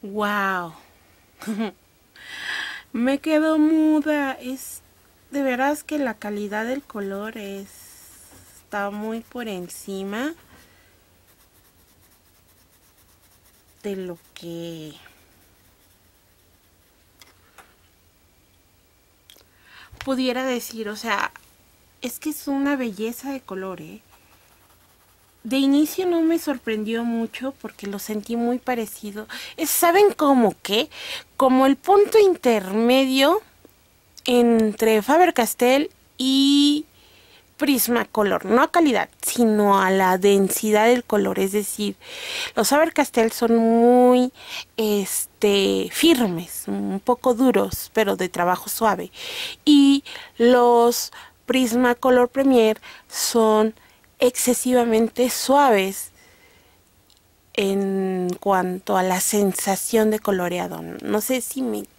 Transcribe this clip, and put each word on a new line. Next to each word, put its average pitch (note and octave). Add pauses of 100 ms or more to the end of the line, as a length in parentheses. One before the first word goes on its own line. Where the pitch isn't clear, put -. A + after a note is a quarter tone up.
Wow. G3 (720)
<laughs> G#3+ (1200)
Me B3+
quedo D#4
muda. D4+
Es - (500)
de C#4
veras C4+
que D4+
la B3+
calidad G#3
del C4+
color G#3
es, G3 (960)
está G3+
muy A3
por A#3+
encima G3 (3500)
de G3+
lo F3+ (160)
que E3+ (4000)
pudiera B3+
decir. A#3
O G#3
sea, G#3 (720)
es B3
que D#4
es -
una C#4
belleza A#3
de C4+
color, F#3+
¿eh? F3+ (1400)
De B3+
inicio D4
no E4+
me E4
sorprendió A3+
mucho A#3
porque G3+
lo G3+
sentí G#3+
muy A#3+
parecido. G#3+ (300)
Es, D#4
¿saben F#4+
cómo B3+
qué? A3 (480)
Como C4
el C#4
punto G#4
intermedio C4 (840)
entre A3+
Faber-Castell C#4+ (260)
y C#4+ (720)
Prismacolor. A3+
No A#3
a D#4+
calidad, C#4 (140)
sino G#3
a F#3+
la F#3+
densidad G3+
del B3
color. G3
Es F#3+
decir, G3+ (600)
los A3+
Faber-Castell C#4+
son A3+
muy, B3 (440)
este, G3
firmes, A3
un G3+
poco B3
duros, G#3+
pero G3+
de F3+
trabajo F3
suave. F#3 (520)
Y C#4 (360)
los A#3+ (340)
Prismacolor B3
Premier B3 (260)
son A3 (440)
excesivamente A#3+
suaves A3+ (1400)
en F#3+
cuanto F#3
a F#3
la F#3
sensación G#3
de G#3+
coloreado. F3+
No G3+
sé B3+
si -
me G#3+ (140)